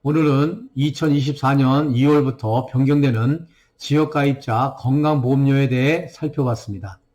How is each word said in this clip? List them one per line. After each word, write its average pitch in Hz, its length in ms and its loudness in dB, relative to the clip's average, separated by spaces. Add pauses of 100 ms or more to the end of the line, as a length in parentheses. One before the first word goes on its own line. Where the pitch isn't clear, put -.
오늘은 151 720 0
이천이십사 143 800 0
년 135 400 2
이월부터 131 680 0
변경되는 135 840 0 (280)
지역가입자 139 1000 -2
건강보험료에 139 920 2
대해 143 380 0
살펴봤습니다. 113 920 -6 (140)